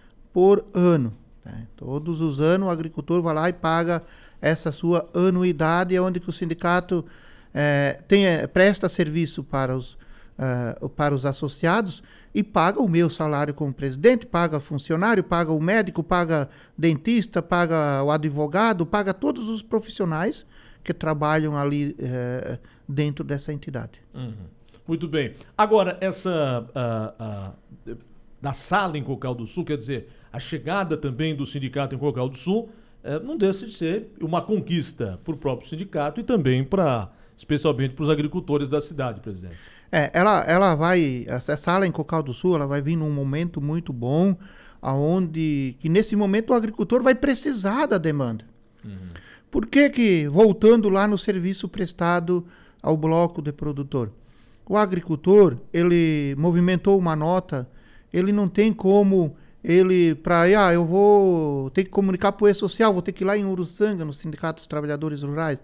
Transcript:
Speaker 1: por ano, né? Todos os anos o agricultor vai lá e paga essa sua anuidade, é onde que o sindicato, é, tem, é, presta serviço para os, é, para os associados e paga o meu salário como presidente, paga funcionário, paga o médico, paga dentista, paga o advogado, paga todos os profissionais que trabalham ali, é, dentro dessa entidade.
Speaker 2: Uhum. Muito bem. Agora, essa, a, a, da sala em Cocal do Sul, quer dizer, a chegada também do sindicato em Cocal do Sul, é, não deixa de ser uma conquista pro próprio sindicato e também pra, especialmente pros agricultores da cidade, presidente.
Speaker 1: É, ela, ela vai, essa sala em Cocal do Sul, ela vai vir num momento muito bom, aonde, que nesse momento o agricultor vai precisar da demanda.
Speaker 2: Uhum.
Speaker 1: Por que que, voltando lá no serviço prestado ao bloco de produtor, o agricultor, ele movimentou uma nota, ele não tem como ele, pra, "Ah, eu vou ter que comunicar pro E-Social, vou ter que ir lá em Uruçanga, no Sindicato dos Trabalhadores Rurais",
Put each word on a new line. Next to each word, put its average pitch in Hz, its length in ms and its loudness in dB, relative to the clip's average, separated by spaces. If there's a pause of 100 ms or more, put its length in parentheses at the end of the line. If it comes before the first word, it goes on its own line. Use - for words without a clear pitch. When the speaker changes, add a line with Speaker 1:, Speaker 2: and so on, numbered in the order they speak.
(320)
Speaker 1:
por 196 400 4
ano, 165 400 4 (320)
né? 110 220 -14 (100)
Todos 156 460 -8
os 147 180 -2
anos 180 280 2
o 180 40 -2
agricultor 165 520 -2
vai 165 100 0
lá 156 160 0
e 175 40 -4
paga 165 500 -2 (360)
essa 160 340 0
sua 170 420 0
anuidade, 180 800 2
é 180 40 2
onde 180 200 -2
que 175 100 -10
o 170 40 -6
sindicato, 175 680 -2 (480)
é, 143 560 0
tem, 196 200 6
é, 165 180 0
presta 190 440 4
serviço 156 540 -2
para 131 320 -2
os, 127 220 -10 (400)
é, 123 580 -4
para 147 200 0
os 131 100 -4
associados 165 800 -4 (320)
e 208 80 0
paga 190 360 0
o 247 80 2
meu 170 220 2
salário 147 460 -4
como 143 180 -4
presidente, 143 540 2
paga 170 320 -2
funcionário, 170 640 -2
paga 170 280 -2
o 156 80 0
médico, 185 440 0
paga 165 440 0 (300)
dentista, 165 640 0
paga 156 600 0
o 143 80 2
advogado, 156 760 0
paga 196 260 -2
todos 247 380 -4
os 220 140 -8
profissionais 196 720 -4 (480)
que - 100 -6
trabalham 151 640 -2
ali, 143 400 -2
é, 123 640 -6 (280)
dentro 147 360 -4
dessa 143 280 -8
entidade. 131 420 -10 (200)
Speaker 2:
Uhum. 123 200 -10 (540)
Muito 165 200 -4
bem. 143 260 -4 (240)
Agora, 202 420 2
essa, 151 760 -4
a, 113 440 -4
a, 101 320 -10 (880)
da 139 140 -8 (160)
sala 180 300 -2
em 131 40 -8
Cocal 127 300 -6
do 117 140 -10
Sul, 175 180 -8
quer 151 140 -4
dizer, 120 280 -8 (240)
a 120 80 -10
chegada 160 560 -6
também 151 400 -4
do 143 120 -6
sindicato 135 480 -6
em - 20 -8
Cocal 131 320 -4
do 127 100 -16
Sul, 226 300 -4 (340)
é, 135 160 -6
não 294 180 -10
deixa 190 280 0
de 220 120 -16
ser 180 340 -6 (100)
uma 170 200 -2
conquista 151 840 -4
pro 160 100 -6
próprio 131 340 -6
sindicato 156 500 -6
e 233 40 -8
também 135 400 0
pra, 135 460 0 (280)
especialmente 135 580 -2
pros 151 140 -2
agricultores 147 600 -2
da 147 140 -2
cidade, 131 380 -8
presidente. 90 360 -14 (340)
Speaker 1:
É, 151 220 0
ela, 185 320 4
ela 180 300 4
vai, 151 520 0
essa 135 300 -4
sala 185 300 0
em 165 40 -2
Cocal 160 300 -4
do 135 120 -6
Sul, 180 220 0
ela 147 120 -2
vai 143 140 -2
vir 156 140 -2
num 156 160 -2
momento 147 480 -4
muito 156 320 -4
bom, 147 460 0 (440)
aonde, 151 1000 -2
que 160 100 -4
nesse 214 260 2
momento 208 360 0
o - 20 4
agricultor 226 480 0
vai 254 140 4
precisar 254 720 -2
da 208 100 0
demanda. 139 480 -4 (400)
Speaker 2:
Uhum. 95 240 -14 (400)
Speaker 1:
Por 220 160 -2
que 277 240 6
que, 190 380 2
voltando 208 640 6
lá 196 180 2
no 208 100 0
serviço 190 520 -4
prestado 175 760 -2 (380)
ao 160 140 0
bloco 165 440 0
de 147 120 -6
produtor, 139 580 -6 (580)
o 196 60 0
agricultor, 180 800 6 (140)
ele 165 640 2
movimentou 175 640 4
uma 170 160 0
nota, 156 500 -2 (480)
ele 185 200 2
não 202 160 2
tem 214 240 2
como 196 640 4 (260)
ele, 175 520 4
pra, 170 280 2
"Ah, 190 300 6
eu 170 120 2
vou 175 840 4
ter 190 140 0
que 190 40 -16
comunicar 196 440 0
pro 208 160 4
E-Social, 202 420 2
vou 180 100 0
ter 180 120 -6
que 190 100 -6
ir - 20 0
lá 202 120 0
em 202 80 -2
Uruçanga, 185 580 -2
no 147 120 -8
Sindicato 156 440 -8
dos - 80 -20
Trabalhadores 147 560 -6
Rurais", 147 400 -4